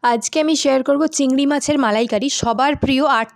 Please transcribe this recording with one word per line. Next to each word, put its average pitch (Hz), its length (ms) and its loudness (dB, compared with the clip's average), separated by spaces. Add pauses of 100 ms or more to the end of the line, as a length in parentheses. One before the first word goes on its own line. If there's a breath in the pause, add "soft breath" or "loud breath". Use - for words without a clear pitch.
আজকে 240 380 -2
আমি 311 160 0
শেয়ার 269 260 2
করব 285 240 0
চিংড়ি 277 400 0
মাছের 294 320 0
মালাইকারি, 220 520 0
সবার 240 460 0
প্রিয়, 277 300 0
আট 226 300 0